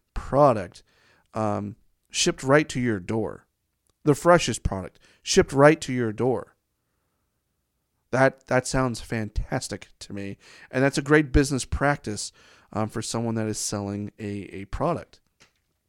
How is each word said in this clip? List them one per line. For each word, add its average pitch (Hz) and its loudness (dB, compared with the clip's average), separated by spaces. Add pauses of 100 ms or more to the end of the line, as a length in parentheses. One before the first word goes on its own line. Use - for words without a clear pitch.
(140)
product, 127 2 (500)
um, 104 -4 (340)
shipped - -2
right 147 4
to 135 -6
your 117 -2
door. 92 -6 (580)
The 147 4
freshest 170 2
product - -6 (240)
shipped - 2
right 147 8
to 131 -8
your 120 -2
door. 117 -4 (1500)
That, 135 0
that 127 -2
sounds 131 -2
fantastic - -8 (120)
to - -16
me, 98 -10 (340)
and 131 0
that's 135 2
a 151 -2
great 147 4
business 139 2
practice, - -4 (400)
um, 107 -4
for 110 -8
someone 117 -4
that 110 -4
is 107 -4
selling 101 -6
a, 101 -10
a 95 -12
product. - -6 (680)